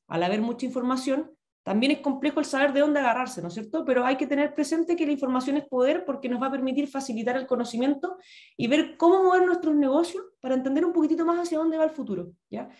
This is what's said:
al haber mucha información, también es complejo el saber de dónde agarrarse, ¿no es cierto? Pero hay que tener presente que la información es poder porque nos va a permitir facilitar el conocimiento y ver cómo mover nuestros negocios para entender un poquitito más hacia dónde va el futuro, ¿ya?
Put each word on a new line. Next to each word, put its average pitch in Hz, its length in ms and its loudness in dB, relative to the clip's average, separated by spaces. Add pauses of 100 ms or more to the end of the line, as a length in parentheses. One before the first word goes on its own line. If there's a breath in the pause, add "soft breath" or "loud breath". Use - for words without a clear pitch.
al 165 160 -2
haber 208 180 0
mucha 240 240 -4
información, 262 640 -2 (340)
también 226 280 2
es 277 80 0
complejo 285 400 -2
el 294 60 0
saber 277 260 2
de 269 80 2
dónde 294 220 4
agarrarse, 240 400 0
¿no 170 80 -8
es - 40 -12
cierto? 220 300 -6
Pero 254 220 2
hay 269 100 2
que 277 100 -2
tener 285 300 0
presente 330 400 0
que 330 100 0
la 294 60 0
información 262 460 -2
es - 100 -6
poder 262 380 0
porque 254 240 -6
nos 240 120 -4
va 269 60 -2
a 262 40 -4
permitir 262 360 -2
facilitar 247 480 -4
el 262 100 -4
conocimiento 269 680 -2 (400 loud breath)
y 233 120 -2
ver 302 280 2
cómo 370 260 6
mover 370 240 6
nuestros 339 300 2
negocios 294 480 2 (160)
para 262 160 -2
entender 269 300 0
un 339 80 0
poquitito 320 320 2
más 339 140 2
hacia 339 180 -2
dónde 320 200 0
va 320 60 2
el 311 60 4
futuro, 208 420 -8 (180)
¿ya? - 200 -10 (100)